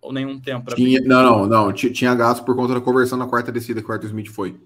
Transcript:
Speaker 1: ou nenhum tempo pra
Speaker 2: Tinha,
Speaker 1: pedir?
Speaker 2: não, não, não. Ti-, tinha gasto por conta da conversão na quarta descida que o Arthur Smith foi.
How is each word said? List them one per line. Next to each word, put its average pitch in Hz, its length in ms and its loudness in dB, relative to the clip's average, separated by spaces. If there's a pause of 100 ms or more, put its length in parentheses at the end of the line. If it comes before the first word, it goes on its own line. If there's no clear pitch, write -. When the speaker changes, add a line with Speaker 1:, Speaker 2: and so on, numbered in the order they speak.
Speaker 1:
ou 127 60 -10
nenhum 135 260 -8
tempo 127 260 -10
pra 120 100 -8
Speaker 2:
Tinha, 127 240 4
Speaker 1:
pedir? 131 80 -2
Speaker 2:
não, 127 160 6
não, 110 240 6
não. 107 260 2
Ti-, 117 180 -2
tinha 123 240 0
gasto 120 280 0
por 127 120 0
conta 127 180 -2
da 123 80 -2
conversão 127 360 0
na 123 100 -6
quarta 120 240 -4
descida 113 300 -6
que - 80 -14
o - 20 -4
Arthur 107 160 -8
Smith 104 220 -10
foi. 92 360 -10